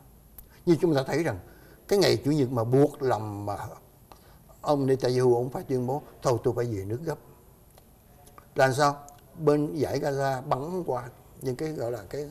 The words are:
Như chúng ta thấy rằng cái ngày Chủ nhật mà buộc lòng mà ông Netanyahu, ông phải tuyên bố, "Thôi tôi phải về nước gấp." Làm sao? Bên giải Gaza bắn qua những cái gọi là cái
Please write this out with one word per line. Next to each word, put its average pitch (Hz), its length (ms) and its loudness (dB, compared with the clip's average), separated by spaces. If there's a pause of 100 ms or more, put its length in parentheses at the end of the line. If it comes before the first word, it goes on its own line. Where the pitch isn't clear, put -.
(640)
Như 170 160 6
chúng 165 140 4
ta 131 120 2
thấy 156 160 0
rằng 110 160 -2 (480)
cái 202 120 2
ngày 123 180 6
Chủ 135 140 -2
nhật 135 200 2
mà 117 120 0
buộc 139 380 4
lòng 107 440 -2
mà 101 120 -6 (1040)
ông 139 260 2
Netanyahu, 127 480 4
ông 127 140 -2
phải 139 140 -8
tuyên 127 240 -2
bố, 143 140 -4 (200)
"Thôi 127 220 0
tôi 120 140 0
phải 123 80 -2
về 98 200 -6
nước 110 200 -6
gấp." 151 120 -6 (1400)
Làm 131 180 4
sao? 143 320 2 (320)
Bên 151 380 2
giải 139 240 -2
Gaza 135 420 -2
bắn 151 420 -4
qua 123 260 -6 (320)
những 127 140 -4
cái 156 160 -6
gọi 123 200 -6
là 110 180 -8
cái 143 220 -10